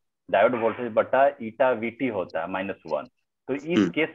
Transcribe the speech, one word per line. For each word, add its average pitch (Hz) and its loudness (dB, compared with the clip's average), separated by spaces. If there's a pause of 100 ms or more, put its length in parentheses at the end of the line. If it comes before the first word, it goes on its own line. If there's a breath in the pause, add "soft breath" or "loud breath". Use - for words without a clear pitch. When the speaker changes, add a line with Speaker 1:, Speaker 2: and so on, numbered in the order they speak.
(320)
Speaker 1:
diode 113 4
voltage 113 -2
बटा 131 2
eta 120 0
vt 117 -4
होता 87 -4
है 82 -6
माइनस 95 -6 (120)
वन। 76 -4 (440)
तो 127 -4
इस 147 -2
Speaker 2:
हम्म। 101 4
Speaker 1:
case 156 -2